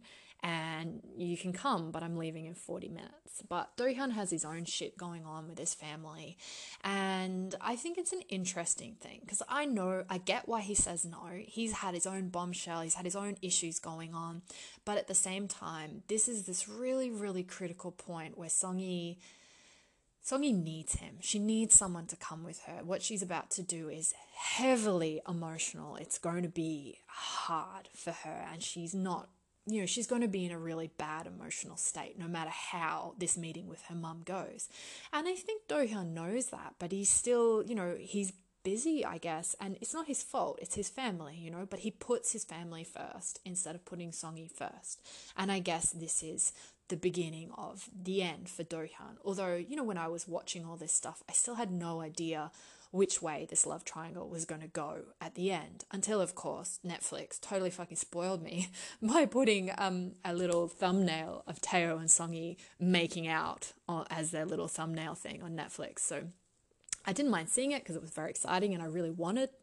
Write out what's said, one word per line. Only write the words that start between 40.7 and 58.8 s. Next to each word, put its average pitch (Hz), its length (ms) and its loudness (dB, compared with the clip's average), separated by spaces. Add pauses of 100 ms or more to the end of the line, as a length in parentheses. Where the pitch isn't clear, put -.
his 202 140 -2
family, 170 460 -4
you 165 160 -8
know, 180 180 -6
but 196 100 -6
he 214 120 -2
puts - 400 0
his - 140 -2
family 165 400 -8
first - 580 -8
instead 175 320 -4
of 175 100 -12
putting 175 260 -6
Songi 160 380 -8
first. - 520 -8 (340)
And 190 160 2
I 190 80 4
guess 170 320 4
this 165 320 0
is 165 300 0 (360)
the 180 80 2
beginning 165 600 0
of 196 380 -10
the 185 260 0
end 175 280 -2
for - 140 -6
Do-hyun. 156 600 -6
Although, 190 320 0
you 202 220 -4
know, 285 80 0
when 202 120 -2
I 165 120 0
was 170 180 -4
watching 170 380 -4
all 165 100 -8
this 160 160 -4
stuff, - 380 0
I - 20 -8
still - 240 2
had 220 160 0
no 170 300 0
idea 160 500 -2 (400)
which 190 320 4
way 160 260 -2
this - 160 6
love 151 180 -4
triangle 165 460 -8
was 165 160 -4
gonna 156 220 -8
go 160 320 -4 (200)
at 165 140 -8
the 180 180 2
end, 156 400 -4
until, 196 300 2
of 180 140 0
course, 151 500 -4
Netflix 156 560 -4
totally 190 300 0
fucking 175 260 -6
spoiled 175 460 0
me 175 260 -2 (160)